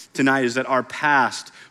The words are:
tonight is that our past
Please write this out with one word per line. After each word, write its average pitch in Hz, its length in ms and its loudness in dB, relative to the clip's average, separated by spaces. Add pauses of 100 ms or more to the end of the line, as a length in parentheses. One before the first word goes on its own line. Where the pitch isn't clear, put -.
(140)
tonight 135 320 2
is 117 100 -2
that 131 100 -2
our 127 160 2
past 135 720 -2 (200)